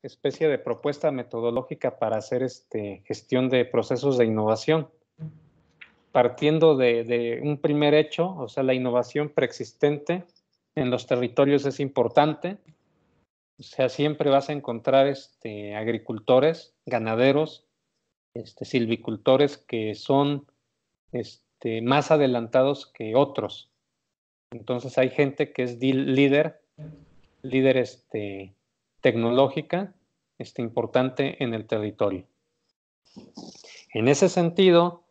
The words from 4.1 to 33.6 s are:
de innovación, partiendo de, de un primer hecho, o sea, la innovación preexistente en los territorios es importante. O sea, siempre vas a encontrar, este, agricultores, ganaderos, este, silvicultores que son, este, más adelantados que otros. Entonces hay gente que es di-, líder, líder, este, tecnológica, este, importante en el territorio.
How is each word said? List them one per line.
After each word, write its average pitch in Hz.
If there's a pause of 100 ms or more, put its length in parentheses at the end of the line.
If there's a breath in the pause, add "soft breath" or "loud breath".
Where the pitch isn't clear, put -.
de 120
innovación, 110 (1200)
partiendo 147
de, 120
de 117
un 147
primer 147
hecho, 165
o 131
sea, 135
la 131
innovación 127
preexistente 147 (500)
en 131
los 123
territorios 139
es 135
importante. 147 (1000)
O 131
sea, -
siempre 147
vas 139
a 151
encontrar, 135
este, 104
agricultores, 117 (120)
ganaderos, 123 (680)
este, -
silvicultores 120
que 110
son, 143 (680)
este, 113
más 139
adelantados 135
que 110
otros. 139 (840)
Entonces 123
hay 131
gente 143
que 127
es 120
di-, 131
líder, 139 (800)
líder, 131
este, 101 (480)
tecnológica, 131 (440)
este, -
importante 127
en 117
el 110
territorio. 104 (1700 loud breath)